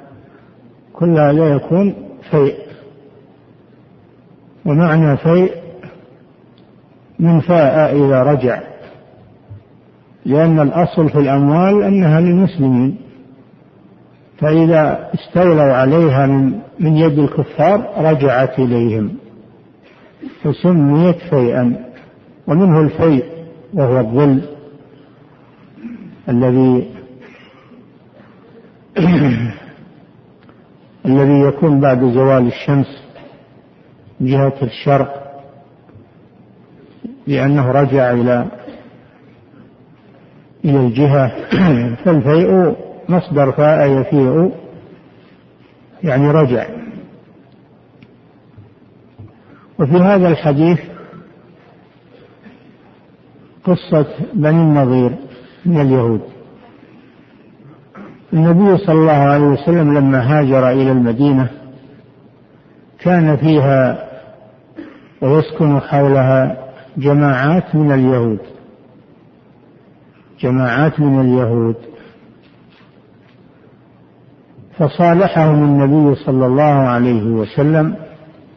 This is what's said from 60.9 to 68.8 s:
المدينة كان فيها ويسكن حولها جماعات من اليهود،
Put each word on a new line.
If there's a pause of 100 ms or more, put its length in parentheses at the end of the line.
المدينة (1500)
كان
فيها (1120)
ويسكن
حولها (400)
جماعات
من
اليهود، (2000)